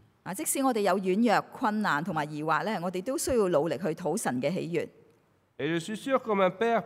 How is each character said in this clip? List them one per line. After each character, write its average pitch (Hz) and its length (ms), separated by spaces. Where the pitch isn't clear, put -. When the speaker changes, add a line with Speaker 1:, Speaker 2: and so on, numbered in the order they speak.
Speaker 1:
啊， 170 100
即 302 100
使 294 180
我 262 120
哋 220 80
有 190 180
軟 196 340
弱、 156 80
困 214 280
難 160 220
同 185 100
埋 151 120
疑 151 180
惑 156 220
咧， 208 180
我 185 80
哋 180 100
都 254 160
需 320 140
要 220 160
努 165 220
力 127 80
去 165 160
討 165 240
神 127 240
嘅 143 100
喜 185 80
悅。 143 120
Speaker 2:
Et 135 80
je 165 120
suis 208 160
sûr, 262 240
comme 214 220
un 185 80
père 226 360